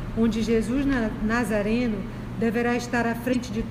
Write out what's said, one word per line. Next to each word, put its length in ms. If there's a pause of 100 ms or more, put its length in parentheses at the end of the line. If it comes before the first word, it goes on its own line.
(180)
onde 260
Jesus 420
Na-, 240 (140)
Nazareno 760 (420)
deverá 360
estar 320
à 80
frente 360
de 200